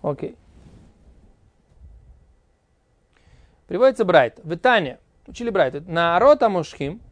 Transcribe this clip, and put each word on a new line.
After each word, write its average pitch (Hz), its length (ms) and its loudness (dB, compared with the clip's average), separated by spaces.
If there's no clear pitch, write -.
Окей. 151 340 -8
Приводится 233 380 0
брайт. 156 400 2
В 160 100 -8
Итане, 175 440 0
учили 233 240 -8
брайт. 156 380 -2
"На 170 280 0
Арот 269 260 4
Амушхим 180 580 -4